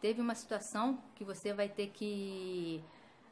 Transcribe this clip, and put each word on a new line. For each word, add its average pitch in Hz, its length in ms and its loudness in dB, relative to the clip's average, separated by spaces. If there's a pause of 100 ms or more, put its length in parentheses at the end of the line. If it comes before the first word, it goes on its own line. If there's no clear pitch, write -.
teve 214 180 4
uma 233 140 2
situação 226 680 0 (140)
que - 100 -10
você 196 300 -2
vai 202 160 2
ter 202 200 -2
que, 185 960 -2 (480)